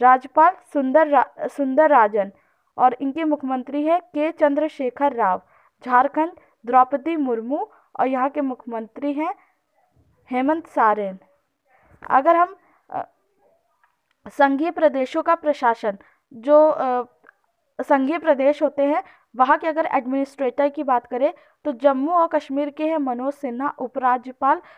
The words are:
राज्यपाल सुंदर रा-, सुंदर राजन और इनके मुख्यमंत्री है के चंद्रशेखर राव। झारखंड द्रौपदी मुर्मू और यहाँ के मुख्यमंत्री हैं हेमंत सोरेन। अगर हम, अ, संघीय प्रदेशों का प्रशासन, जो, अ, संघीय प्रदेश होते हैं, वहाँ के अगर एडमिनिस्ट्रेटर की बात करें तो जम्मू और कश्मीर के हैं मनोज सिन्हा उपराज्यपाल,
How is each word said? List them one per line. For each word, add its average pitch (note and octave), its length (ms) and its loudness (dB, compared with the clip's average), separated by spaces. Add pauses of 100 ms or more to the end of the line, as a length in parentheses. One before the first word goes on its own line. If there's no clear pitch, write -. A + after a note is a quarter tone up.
राज्यपाल C4 540 4 (180)
सुंदर C#4+ 340 2
रा-, - 400 0
सुंदर C#4+ 420 2
राजन G#3+ 420 2 (460)
और B3+ 160 2
इनके C#4 300 -6
मुख्यमंत्री C#4 600 -4
है E4 160 0
के D#4 320 -4
चंद्रशेखर C#4+ 840 -2
राव। G3 280 -2 (440)
झारखंड C#4+ 460 0 (340)
द्रौपदी B3+ 500 2
मुर्मू C4 540 -4 (300)
और B3+ 80 0
यहाँ C4 220 -2
के D4 120 -6
मुख्यमंत्री B3 720 -8
हैं D#4+ 220 -6 (960)
हेमंत C#4 360 -2
सोरेन। G#3 520 -2 (920)
अगर D4 260 2
हम, F4+ 200 0 (340)
अ, - 140 -10 (1200)
संघीय C#4 440 0
प्रदेशों D4+ 520 0
का E4 120 0
प्रशासन, B3 640 -2 (360)
जो, D4 360 4
अ, B3+ 340 -2 (800)
संघीय C#4 360 0
प्रदेश D4 460 2
होते C#4 200 0
हैं, D4+ 200 0 (320)
वहाँ B3+ 220 2
के E4 100 -6
अगर D#4+ 180 -2
एडमिनिस्ट्रेटर C4+ 840 -2
की C#4+ 140 -8
बात A#3+ 240 -2
करें C#4 260 -2 (320)
तो D4 60 -4
जम्मू C4+ 400 0
और E4+ 160 2
कश्मीर D4 420 -4
के D4+ 180 -6
हैं D#4+ 100 -2
मनोज C4 360 -6
सिन्हा C4 440 -8
उपराज्यपाल, B3+ 840 -2 (160)